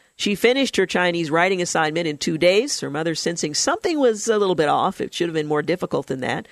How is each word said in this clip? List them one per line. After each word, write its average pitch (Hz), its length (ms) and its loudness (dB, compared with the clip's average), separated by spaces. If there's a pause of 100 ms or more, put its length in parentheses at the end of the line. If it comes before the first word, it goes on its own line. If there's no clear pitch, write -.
(180)
She 208 180 0
finished 254 400 2
her 190 100 4
Chinese 175 460 0
writing 175 300 2
assignment 165 440 0
in 147 120 -4
two 165 200 -2
days. 196 440 2
Her 135 80 -6
mother, 156 260 -4
sensing 170 380 -4
something 339 440 0
was 226 300 2
a 220 100 2
little 196 160 2
bit 156 140 2
off, 143 320 2
it - 140 -6
should 170 160 -2
have 160 40 -8
been 156 140 -2
more 151 140 0
difficult 147 460 -2
than 135 120 -6
that, 127 320 -6